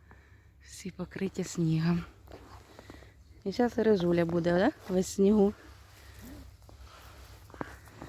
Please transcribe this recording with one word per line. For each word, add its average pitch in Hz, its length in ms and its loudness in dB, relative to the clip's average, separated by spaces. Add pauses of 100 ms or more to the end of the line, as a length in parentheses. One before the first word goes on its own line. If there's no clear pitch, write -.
(640)
всі - 260 -14
покриті 185 540 -8
снігом. 165 600 0 (1400)
І 196 80 -6
зараз 240 260 0
і 226 40 2
Рижуля 175 420 4
буде, 170 280 0
да? 190 420 0
Весь 185 200 -2
снігу. 202 400 4 (2500)